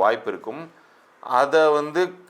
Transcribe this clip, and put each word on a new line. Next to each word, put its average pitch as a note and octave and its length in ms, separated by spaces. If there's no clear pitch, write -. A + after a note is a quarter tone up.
வாய்ப்பு A2 280
இருக்கும். C#3 400
அதை C#3 500
வந்து D3+ 420